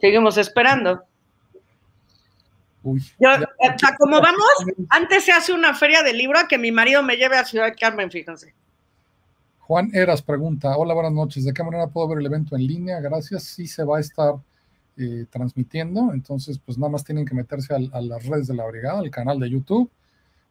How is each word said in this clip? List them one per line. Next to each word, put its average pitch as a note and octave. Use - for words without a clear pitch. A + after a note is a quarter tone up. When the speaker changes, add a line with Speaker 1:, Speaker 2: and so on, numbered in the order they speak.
Speaker 1:
Seguimos G#3
esperando. G#3
Speaker 2:
Uy, C3+
Speaker 1:
Yo, C4
Speaker 2:
ya, C4+
Speaker 1:
eh, B3+
o -
sea, C#4
como C#4+
Speaker 2:
ya, D4+
Speaker 1:
vamos, F#4+
Speaker 2:
ya. F#3
Speaker 1:
antes F4
se F#4+
hace E4+
una E4
feria D#4
del B3
libro C4+
a F4
que C#4
mi A#3
marido B3+
me B3+
lleve C4
a B3+
Ciudad A3
del A3
Carmen, G#3+
fíjense. E3
Speaker 2:
Juan F3
Eras F3
pregunta, C#3+
Hola, E3
buenas E3
noches, D3
¿de C#3
qué E3+
manera E3
puedo D#3+
ver D#3
el D3
evento D3+
en C3
línea? F3
Gracias, D3+
sí -
se -
va D3
a -
estar, D3+
eh, A#2+
transmitiendo, D#3+
entonces C#3
pues B2
nada D3
más D3
tienen D3+
que C3
meterse C3+
al, C3
a B2
las A#2
redes C#3+
de C3
la A#2
brigada, A2+
al E3
canal C3+
de B2
YouTube. G3